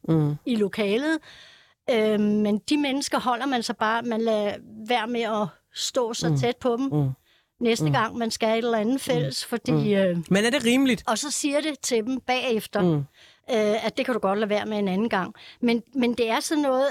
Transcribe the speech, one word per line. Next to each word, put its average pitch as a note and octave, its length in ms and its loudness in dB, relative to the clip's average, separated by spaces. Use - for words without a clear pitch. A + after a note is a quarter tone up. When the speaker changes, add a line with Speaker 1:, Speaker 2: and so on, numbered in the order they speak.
Speaker 1:
Mm. D3+ 260 2
Speaker 2:
i B3 100 0
lokalet. G#3+ 640 0
Øhm, G#3+ 320 2
men G#3 340 2
de D4+ 80 2
mennesker C#4 420 -2
holder A#3+ 260 -2
man B3+ 180 0
sig A#3 140 -6
bare, A3+ 260 0
man A3+ 180 -2
lader G#3+ 340 0
være A3+ 200 0
med A#3+ 140 -2
at G#3+ 260 -2
stå A#3 380 -2
så E3 160 -2
Speaker 1:
Mm. D3 80 2
Speaker 2:
tæt A#3+ 200 0
på A#3 200 0
dem C4+ 140 -2
Speaker 1:
Mm. C#3+ 180 2
Speaker 2:
næste A3+ 260 2
Speaker 1:
Mm. D3 80 2
Speaker 2:
gang, A3+ 240 0
man A3+ 140 -2
skal A3 180 -2
et A3+ 80 2
eller A#3 200 0
andet A#3+ 240 0
fælles, B3 440 -2
Speaker 1:
Mm. - 40 -18
Speaker 2:
fordi, B3 220 -4
Speaker 1:
Mm. G3+ 300 2
Speaker 2:
øh, F3+ 160 2
Speaker 1:
Men G3+ 160 4
er A#3+ 40 2
det B3+ 160 0
rimeligt? B3+ 420 4
Speaker 2:
og A3 100 0
så D4 140 -6
siger C#4+ 300 0
det D4 180 -4
til A3+ 260 0
dem B3+ 140 -4
bagefter, A#3+ 640 -2
Speaker 1:
Mm. E3+ 140 4
Speaker 2:
øh, G#3+ 300 2
at G#3+ 120 -2
det C4 80 0
kan C4 80 -2
du G#3+ 60 -2
godt G3 200 0
lade G#3+ 100 -2
være G#3 160 0
med G#3+ 140 -4
en G3+ 80 0
anden G3 220 0
gang. F#3+ 240 -2
Men, A#3 220 0
men A#3+ 180 2
det A3+ 160 0
er A#3+ 100 0
sådan D4+ 240 0
noget, C4+ 280 2